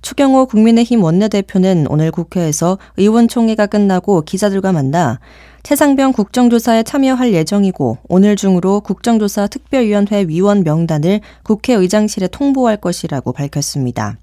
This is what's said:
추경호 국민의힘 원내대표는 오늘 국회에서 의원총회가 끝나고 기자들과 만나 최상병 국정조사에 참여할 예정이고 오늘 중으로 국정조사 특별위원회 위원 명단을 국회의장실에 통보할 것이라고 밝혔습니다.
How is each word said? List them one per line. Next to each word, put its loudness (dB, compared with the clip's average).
추경호 2
국민의힘 2
원내대표는 0
오늘 0
국회에서 -2
의원총회가 2
끝나고 0
기자들과 -2
만나 0
최상병 2
국정조사에 2
참여할 0
예정이고 0
오늘 4
중으로 0
국정조사 -2
특별위원회 -2
위원 0
명단을 0
국회의장실에 0
통보할 0
것이라고 -6
밝혔습니다. -6